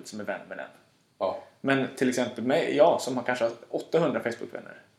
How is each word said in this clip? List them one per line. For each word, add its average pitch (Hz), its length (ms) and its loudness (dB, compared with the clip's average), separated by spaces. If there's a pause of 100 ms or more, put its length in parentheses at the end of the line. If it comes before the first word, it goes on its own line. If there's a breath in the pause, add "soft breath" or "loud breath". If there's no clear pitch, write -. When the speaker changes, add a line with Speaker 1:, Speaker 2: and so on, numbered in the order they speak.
Speaker 1:
som 107 160 -12
är 104 40 -8
vän 95 240 -6
med 92 100 -10
den. 64 100 -12 (500)
Speaker 2:
Ja. 92 240 -2 (180)
Speaker 1:
Men 135 260 2 (100)
till 127 120 2
exempel 123 360 -2
mig, 131 320 2
jag 156 240 8
som 131 160 -4
har 120 80 -4
kanske 117 260 0 (200)
åttahundra 147 500 0
Facebook-vänner, - 600 -8 (160)